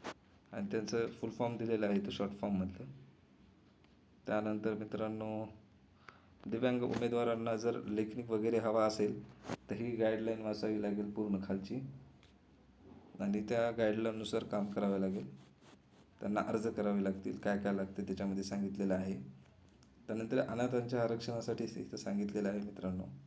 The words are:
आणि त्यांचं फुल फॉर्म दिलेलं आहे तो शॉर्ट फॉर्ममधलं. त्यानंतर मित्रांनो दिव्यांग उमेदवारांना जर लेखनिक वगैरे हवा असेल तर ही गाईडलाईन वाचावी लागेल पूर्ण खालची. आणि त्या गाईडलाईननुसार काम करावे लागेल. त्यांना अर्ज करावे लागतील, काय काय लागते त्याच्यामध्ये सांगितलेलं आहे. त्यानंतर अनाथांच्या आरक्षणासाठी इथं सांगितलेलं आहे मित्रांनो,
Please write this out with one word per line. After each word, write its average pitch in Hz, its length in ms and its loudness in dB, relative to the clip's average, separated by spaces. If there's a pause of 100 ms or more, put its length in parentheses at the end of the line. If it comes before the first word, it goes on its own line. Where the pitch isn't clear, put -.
(520)
आणि 101 200 -2
त्यांचं 117 360 2
फुल - 220 -6
फॉर्म 117 280 0
दिलेलं 110 300 2
आहे 101 120 4
तो 98 100 -2
शॉर्ट 101 220 0
फॉर्ममधलं. 95 540 -2 (1400)
त्यानंतर 107 460 0
मित्रांनो 110 720 -4 (1000)
दिव्यांग 123 340 2
उमेदवारांना 117 760 2
जर 117 280 0
लेखनिक 107 480 -2
वगैरे 113 260 4
हवा 110 280 6
असेल 107 420 2 (420)
तर 104 60 -4
ही 117 200 -2
गाईडलाईन 110 460 2
वाचावी 107 400 0
लागेल 101 300 0
पूर्ण 104 260 0 (100)
खालची. 101 320 -2 (1400)
आणि 101 300 2
त्या 117 220 4
गाईडलाईननुसार 110 720 2
काम 104 220 0
करावे 101 360 2
लागेल. 95 400 -2 (760)
त्यांना 104 200 0
अर्ज 113 280 0
करावे 101 360 2
लागतील, 98 340 -2
काय 101 200 2
काय 101 160 0
लागते 98 300 -2
त्याच्यामध्ये 95 400 -2
सांगितलेलं 98 500 0
आहे. 95 480 -4 (680)
त्यानंतर 113 320 0
अनाथांच्या 120 640 0
आरक्षणासाठी 117 600 -2
इथं 110 320 -6
सांगितलेलं 101 540 -2
आहे 104 100 0
मित्रांनो, 95 440 -4 (240)